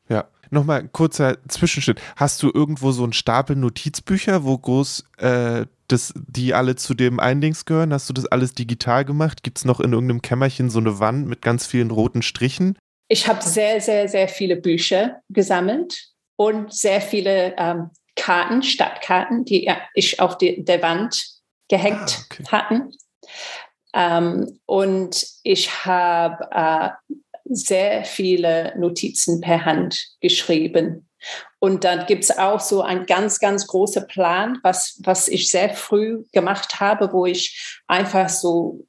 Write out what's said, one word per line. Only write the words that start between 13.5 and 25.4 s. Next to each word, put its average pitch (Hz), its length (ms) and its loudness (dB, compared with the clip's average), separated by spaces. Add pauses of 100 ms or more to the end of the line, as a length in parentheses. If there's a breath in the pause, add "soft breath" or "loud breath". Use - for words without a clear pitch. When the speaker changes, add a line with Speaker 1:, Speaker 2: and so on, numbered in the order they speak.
Speaker 2:
sehr, 208 280 0
sehr 190 200 0
viele 185 280 -2
Bücher 185 760 0
gesammelt 202 840 0 (240)
und 214 360 0
sehr 202 280 0
viele, 190 560 0
ähm, 170 340 -2 (260)
Karten, 190 460 2
Stadtkarten, - 840 0
die, 190 200 2
ja, 185 140 0 (160)
ich - 260 0
auf 180 160 2
die, 175 280 0
der 175 180 2
Wand 175 420 -2 (440)
gehängt 202 300 2
Speaker 1:
Ah, - 320 -6
okay. - 200 -16
Speaker 2:
hatten. 226 400 0 (1040 loud breath)
Ähm, 175 720 0
und 190 580 0 (200)